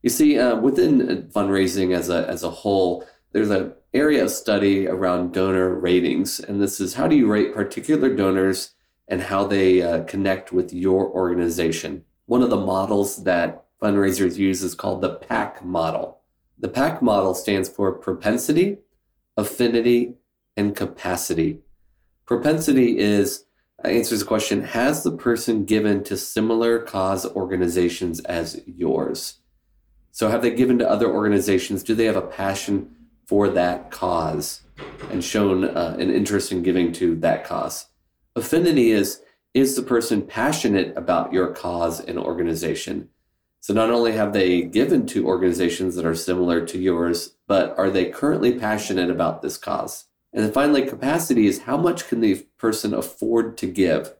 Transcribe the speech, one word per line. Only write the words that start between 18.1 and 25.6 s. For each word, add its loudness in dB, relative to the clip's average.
affinity, 2
and -2
capacity. -4
Propensity 2
is, 0
uh, -2
answers 0
the -4
question, -2
has -2
the 0
person 0